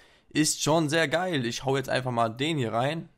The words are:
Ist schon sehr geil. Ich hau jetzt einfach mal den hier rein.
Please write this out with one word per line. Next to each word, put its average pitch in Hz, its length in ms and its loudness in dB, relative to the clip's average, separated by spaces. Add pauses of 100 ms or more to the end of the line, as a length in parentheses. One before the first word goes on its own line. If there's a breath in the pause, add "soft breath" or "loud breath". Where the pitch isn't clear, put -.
(280 soft breath)
Ist - 340 0
schon 156 260 4
sehr 160 200 2
geil. 160 380 0
Ich 117 180 -6
hau 135 120 0
jetzt 131 120 -4
einfach 127 220 -2
mal 117 180 2
den 143 300 -2
hier 113 140 -2
rein. 139 460 -2